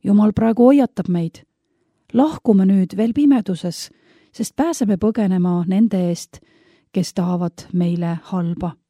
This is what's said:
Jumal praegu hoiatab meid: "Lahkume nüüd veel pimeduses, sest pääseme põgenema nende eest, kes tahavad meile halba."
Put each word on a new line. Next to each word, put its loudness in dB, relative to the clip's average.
Jumal 4
praegu 2
hoiatab 4
meid: -4
"Lahkume 2
nüüd 0
veel -2
pimeduses, -2
sest -8
pääseme 0
põgenema 0
nende 0
eest, -8
kes -4
tahavad -4
meile -2
halba." -6